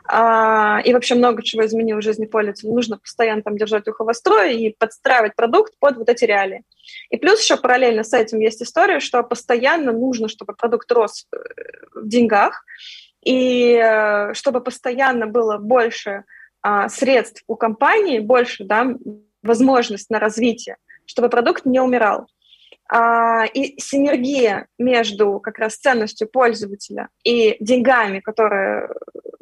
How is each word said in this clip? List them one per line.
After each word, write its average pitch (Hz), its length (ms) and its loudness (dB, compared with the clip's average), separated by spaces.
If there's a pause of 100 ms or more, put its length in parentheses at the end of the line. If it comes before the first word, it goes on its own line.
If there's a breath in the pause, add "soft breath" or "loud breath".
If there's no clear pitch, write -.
а, 220 760 2
и 240 80 4
вообще 233 220 2
много 240 280 2
чего 220 220 -2
изменилось 220 400 -2
в - 20 -2
жизни 214 200 -2
пользователя. 214 440 -4
Нужно 226 280 -2
постоянно 214 440 -2
там 208 140 -6
держать 214 300 -2
ухо 220 180 -6
востро 370 420 2
и 226 320 -2
подстраивать 226 560 0
продукт 262 440 2
под 277 180 2
вот 226 120 -4
эти 240 160 2
реалии. 196 380 -2 (480 loud breath)
И 226 60 -6
плюс 403 240 2
еще 285 160 0
параллельно 247 460 2
с 226 100 -8
этим 226 280 0
есть 220 220 -2
история, 339 380 0
что 240 220 -2
постоянно 254 720 -2
нужно, 233 360 -2
чтобы - 260 -14
продукт 226 360 -4
рос, 220 420 -2
э, - 40 -10 (580)
в 220 120 -12
деньгах, 220 580 2 (600 loud breath)
и, 247 480 2 (100)
э, 214 520 2
чтобы 254 260 -2
постоянно 247 640 -2
было 214 320 -2
больше, 220 640 -2 (400 loud breath)
а, 208 260 0
средств 240 580 0
у 220 100 -6
компании, 285 640 0
больше, 233 460 0
да, 226 300 -2 (480)
возможность 233 680 2
на 214 80 -2
развитие, 220 580 -2 (300 soft breath)
чтобы 240 220 0
продукт 240 360 0
не 262 160 2
умирал. 247 460 0 (640 soft breath)
А, 233 640 2
и 277 280 -4
синергия 269 840 0 (120)
между 214 640 0
как - 180 -12
раз 220 180 -4
ценностью 220 520 0
пользователя 208 800 -2 (160)
и 226 360 2
деньгами, 220 600 2
которые, 208 680 -2 (520)